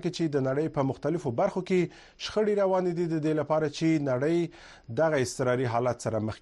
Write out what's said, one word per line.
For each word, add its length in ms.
کې 120
چې 80
د 20
نړۍ 200
په 140
مختلفو 380
برخو 280
کې 120
شخړې 360
روانې 380
دي، 120
د 140
دې 160
لپاره 260
چې 120
نړۍ 300
دغه 240
اضطراري 480
حالت 240
سره 120
مخ 140